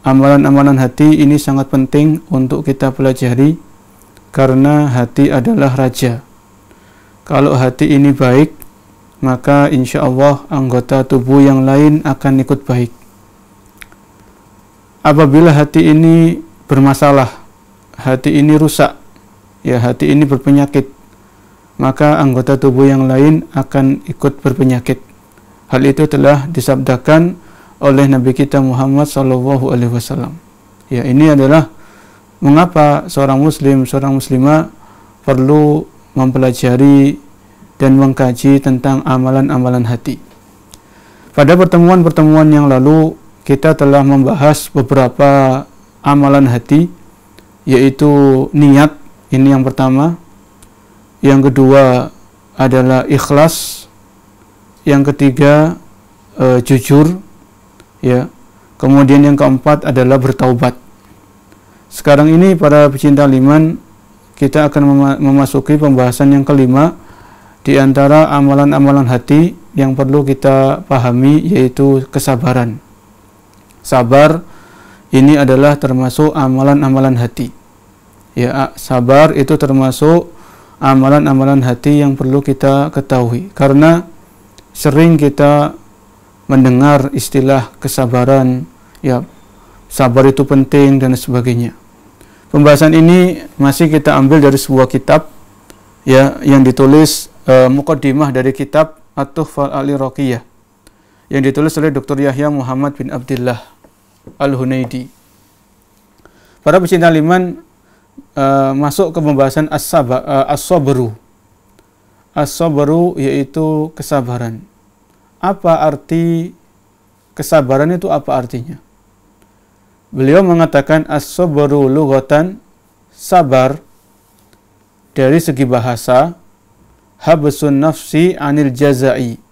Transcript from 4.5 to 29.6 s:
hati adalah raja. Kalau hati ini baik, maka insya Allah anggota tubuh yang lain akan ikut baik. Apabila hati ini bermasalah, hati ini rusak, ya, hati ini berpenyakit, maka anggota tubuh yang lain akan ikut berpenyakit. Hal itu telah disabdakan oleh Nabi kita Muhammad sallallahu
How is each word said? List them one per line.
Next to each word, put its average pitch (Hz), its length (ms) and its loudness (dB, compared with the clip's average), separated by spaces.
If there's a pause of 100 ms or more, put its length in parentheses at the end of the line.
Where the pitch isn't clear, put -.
hati 127 400 -2
adalah 139 480 -2
raja. 127 480 -4 (1040)
Kalau 143 320 0
hati 127 320 -2
ini 139 240 2
baik, 135 400 0 (680)
maka 139 480 0
insya 147 380 -2
Allah 135 400 0
anggota 131 560 -4
tubuh 131 400 2
yang 135 240 2
lain 151 400 2
akan 135 340 -2
ikut 131 220 -4
baik. 123 320 -4 (2000)
Apabila 151 480 4
hati 156 400 2
ini 165 480 2 (320)
bermasalah, 139 580 2 (680)
hati 131 400 -2
ini 151 180 4
rusak, - 380 0 (720)
ya, 123 160 -2
hati 123 320 -2
ini 147 100 2
berpenyakit, 139 640 0 (960)
maka 147 400 0
anggota 135 340 -2
tubuh 135 320 2
yang 135 220 0
lain 151 420 2
akan 139 540 -2
ikut - 340 -6
berpenyakit. 131 640 -4 (680)
Hal 131 160 -2
itu 139 220 0
telah 143 420 0
disabdakan 143 880 -2 (440)
oleh 139 320 2
Nabi 127 240 0
kita 139 240 -2
Muhammad 135 480 -2
sallallahu 131 640 -2